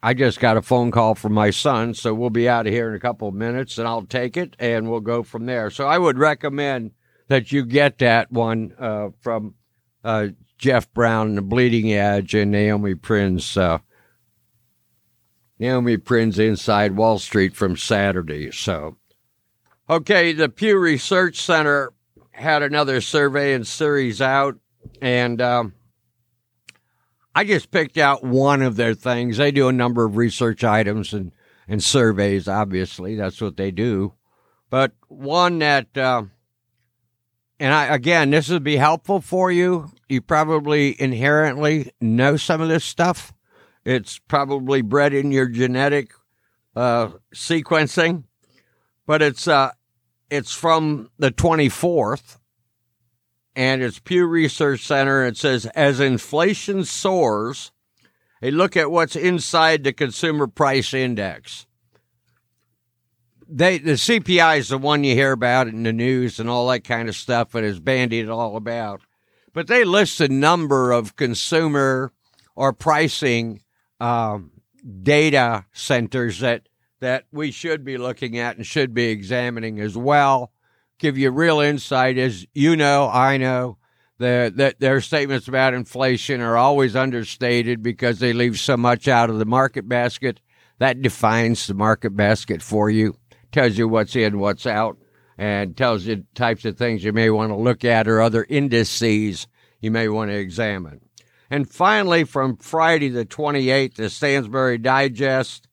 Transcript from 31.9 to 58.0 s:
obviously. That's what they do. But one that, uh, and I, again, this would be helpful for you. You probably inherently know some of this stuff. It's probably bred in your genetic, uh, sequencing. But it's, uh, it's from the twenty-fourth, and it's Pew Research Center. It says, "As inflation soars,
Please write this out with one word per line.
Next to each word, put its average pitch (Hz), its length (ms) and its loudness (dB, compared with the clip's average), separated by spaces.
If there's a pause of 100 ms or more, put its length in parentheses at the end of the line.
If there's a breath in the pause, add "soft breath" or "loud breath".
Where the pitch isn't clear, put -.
obviously. 95 720 -4
That's 95 240 -6
what 101 160 -6
they 98 140 -4
do. 101 420 -2 (560)
But 131 240 0 (160)
one 165 500 0
that, 143 380 0
uh, 127 260 0 (1400)
and 143 140 0
I, 147 200 2
again, 147 360 2
this 147 180 2
would 160 160 -2
be 143 140 0
helpful 165 420 2
for 185 320 -2
you. 180 400 0 (160)
You 131 140 -2
probably 151 760 0
inherently 143 1040 0
know 123 380 2
some 160 240 0
of 160 80 0
this 160 160 0
stuff. - 480 -4 (500 soft breath)
It's 123 340 -4
probably 139 640 -2
bred 139 320 2
in 139 200 0
your 131 160 2
genetic, 127 640 0 (600)
uh, 120 360 0 (240)
sequencing. 165 880 0 (840)
But 156 160 2
it's, 147 240 0
uh, 139 260 2 (580)
it's 143 240 -6
from 156 640 0
the 135 140 2
twenty-fourth, 147 1080 0 (1160)
and 131 240 0
it's 123 180 -6
Pew 180 260 2
Research 156 560 0
Center. 135 420 0
It 120 140 -4
says, 127 300 0
"As 139 340 0
inflation 170 840 0
soars, 131 880 -2 (720)